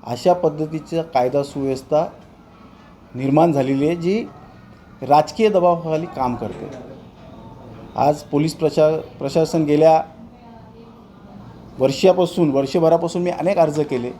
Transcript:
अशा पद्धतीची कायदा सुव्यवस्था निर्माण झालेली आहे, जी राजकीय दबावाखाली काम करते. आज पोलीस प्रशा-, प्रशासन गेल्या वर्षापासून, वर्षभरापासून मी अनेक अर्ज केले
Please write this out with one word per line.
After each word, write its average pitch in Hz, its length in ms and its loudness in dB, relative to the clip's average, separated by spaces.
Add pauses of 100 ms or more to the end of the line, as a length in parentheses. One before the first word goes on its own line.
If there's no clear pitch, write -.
अशा 127 260 2
पद्धतीची 156 680 -4 (120)
कायदा 127 300 0
सुव्यवस्था 139 640 -2 (1080)
निर्माण 143 360 4
झालेली 139 360 0
आहे, 170 80 0
जी 185 300 -2 (800)
राजकीय 151 420 2
दबावाखाली 170 560 0
काम 127 300 -4
करते. 104 300 -10 (1300)
आज 147 260 0
पोलीस 156 320 -2
प्रशा-, 156 680 0
प्रशासन 160 440 0
गेल्या 156 400 4 (1800)
वर्षापासून, 170 720 2
वर्षभरापासून 165 680 0
मी 175 80 -2
अनेक 170 280 -2
अर्ज 156 220 2
केले 127 400 -4